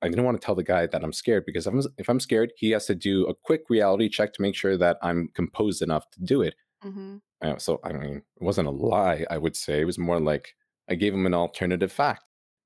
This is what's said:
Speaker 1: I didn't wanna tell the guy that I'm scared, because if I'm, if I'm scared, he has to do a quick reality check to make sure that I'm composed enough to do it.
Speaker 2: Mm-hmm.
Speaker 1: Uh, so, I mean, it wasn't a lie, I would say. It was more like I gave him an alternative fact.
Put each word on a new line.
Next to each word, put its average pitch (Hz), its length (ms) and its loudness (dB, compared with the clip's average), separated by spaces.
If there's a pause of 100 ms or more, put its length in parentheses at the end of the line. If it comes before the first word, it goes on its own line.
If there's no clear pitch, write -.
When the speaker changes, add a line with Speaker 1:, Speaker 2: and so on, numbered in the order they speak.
Speaker 1:
I 87 80 0
didn't 98 160 0
wanna 123 140 2
tell 104 160 -2
the 90 80 -2
guy 87 240 2
that 82 160 -2
I'm 78 100 -4
scared, 107 320 0
because 82 220 -6
if 98 80 -4
I'm, 135 80 2 (160)
if 101 100 -8
I'm 123 120 2
scared, 117 360 2
he 110 140 0
has 107 160 0
to 101 80 0
do 95 320 2
a 90 80 -2
quick - 340 0
reality 104 400 4
check 107 260 -2
to - 80 -4
make 98 120 0
sure 98 220 0
that 87 260 4
I'm 85 320 0
composed 92 480 -2
enough 78 300 -2
to - 100 -16
do 135 200 2
it. 82 120 0 (300)
Speaker 2:
Mm-hmm. 196 320 -14 (260)
Speaker 1:
Uh, 76 160 -4
so, - 240 -4
I 87 100 -8
mean, 71 240 -8 (200)
it - 60 -12
wasn't 87 260 0
a - 20 -2
lie, 85 580 0
I 85 100 -4
would 80 180 -2
say. 73 240 -2
It 80 40 2
was 87 140 -2
more 85 220 0
like 76 340 -2 (340)
I 92 60 0
gave 98 180 2
him 95 140 0
an 90 80 2
alternative 90 580 0
fact. 139 300 -2 (440)